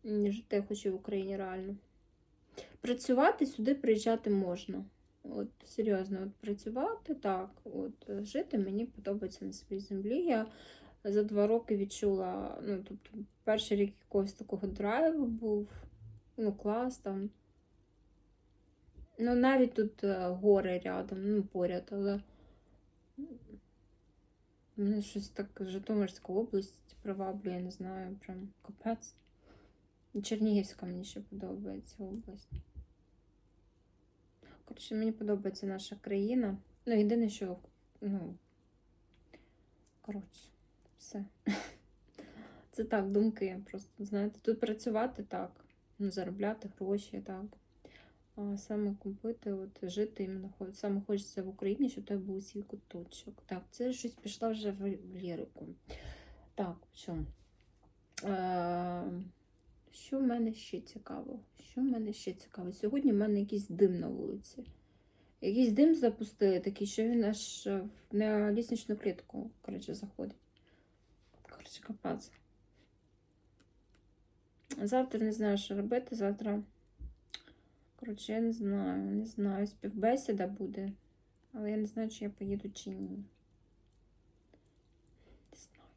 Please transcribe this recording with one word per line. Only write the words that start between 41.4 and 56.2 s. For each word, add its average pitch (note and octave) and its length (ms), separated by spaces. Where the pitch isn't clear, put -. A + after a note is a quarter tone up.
<laughs> - 1200
Це A3+ 140
так, G3 260
думки G3+ 500
просто, G3 340
знаєте, G3+ 380
тут A3 180
працювати A3 600
так, - 420
ну, G3+ 120
заробляти G3 680
гроші G3+ 480
так. F#3+ 180
А G3+ 160
саме G#3 380
купити, G3+ 580
от, F#3+ 380
жити G#3 340
іменно F#3+ 340
хо-, G3 140
саме G3 340
хочеться G3+ 360
в F#3 60
Україні, G#3 420
щоб G3+ 140
тебе G3+ 160
був G3 220
свій G3+ 200
куточок. - 840
Так, F#3 240
це B3+ 220
щось A#3+ 200
пішла G#3+ 360
вже G#3+ 220
в, G3 260
в F#3 40
лірику. E3 500